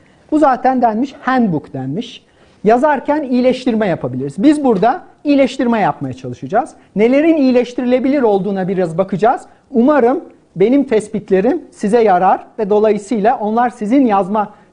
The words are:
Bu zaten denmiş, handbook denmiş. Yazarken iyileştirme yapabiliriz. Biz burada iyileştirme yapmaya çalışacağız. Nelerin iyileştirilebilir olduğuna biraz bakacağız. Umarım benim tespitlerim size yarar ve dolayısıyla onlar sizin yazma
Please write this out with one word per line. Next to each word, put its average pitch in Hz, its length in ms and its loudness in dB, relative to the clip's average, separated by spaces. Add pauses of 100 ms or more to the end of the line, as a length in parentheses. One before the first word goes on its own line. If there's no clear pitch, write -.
(320)
Bu 302 80 2
zaten 262 420 0
denmiş, 233 400 -2
handbook 233 520 -2
denmiş. 135 520 -10 (380)
Yazarken 285 600 0
iyileştirme 247 640 0
yapabiliriz. 143 560 -4
Biz 294 200 2
burada 233 400 0 (200)
iyileştirme 269 560 0
yapmaya 143 340 -2
çalışacağız. 135 600 -6 (220)
Nelerin 277 420 2
iyileştirilebilir 254 840 0
olduğuna 196 460 0
biraz 180 300 -4
bakacağız. 196 440 0 (300)
Umarım 262 500 2 (340)
benim 240 280 2
tespitlerim 214 800 -2 (100)
size 226 320 0
yarar 190 440 2 (120)
ve 208 100 -4
dolayısıyla 208 680 0
onlar 226 320 -2
sizin 240 360 0
yazma 202 480 -2 (200)